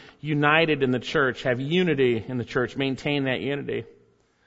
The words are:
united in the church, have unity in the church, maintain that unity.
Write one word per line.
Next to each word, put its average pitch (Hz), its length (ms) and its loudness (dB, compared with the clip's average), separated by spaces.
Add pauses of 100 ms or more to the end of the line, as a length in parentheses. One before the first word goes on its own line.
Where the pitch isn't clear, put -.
(220)
united 151 640 2
in 127 80 2
the 127 80 0
church, 135 440 -2
have 123 160 0
unity 139 680 2
in 127 100 -6
the 117 80 -4
church, 123 320 -2
maintain 139 460 -2
that 127 180 -2
unity. 120 440 -6 (600)